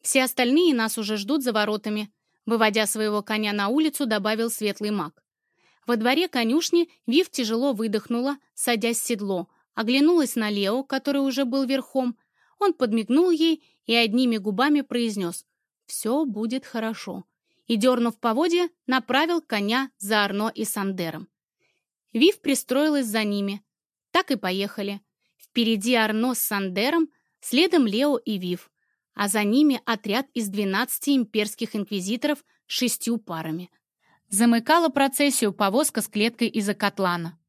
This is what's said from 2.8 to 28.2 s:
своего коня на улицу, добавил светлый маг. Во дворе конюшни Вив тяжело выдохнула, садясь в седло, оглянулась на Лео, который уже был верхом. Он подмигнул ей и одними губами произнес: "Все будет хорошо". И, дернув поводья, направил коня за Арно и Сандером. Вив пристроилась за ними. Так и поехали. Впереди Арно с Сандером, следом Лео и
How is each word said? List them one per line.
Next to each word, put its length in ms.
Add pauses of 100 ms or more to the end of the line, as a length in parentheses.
своего 360
коня 300
на 160
улицу, 380
добавил 420
светлый 420
маг. 320 (640)
Во 100
дворе 320
конюшни 600 (180)
Вив 240
тяжело 420
выдохнула, 640 (180)
садясь 460
в 40
седло, 440 (260)
оглянулась 600
на 120
Лео, 360
который 360
уже 240
был 200
верхом. 520 (440)
Он 140
подмигнул 560
ей 340 (220)
и 80
одними 420
губами 460
произнес: 600 (420)
"Все 400
будет 380
хорошо". 600 (420)
И, 80
дернув 460
поводья, 480 (180)
направил 540
коня 580
за 260
Арно 300
и 100
Сандером. 600 (880)
Вив 280
пристроилась 680
за 180
ними. 360 (520)
Так 180
и 60
поехали. 640 (380)
Впереди 560
Арно 400
с 40
Сандером, 680 (320)
следом 480
Лео 280
и 220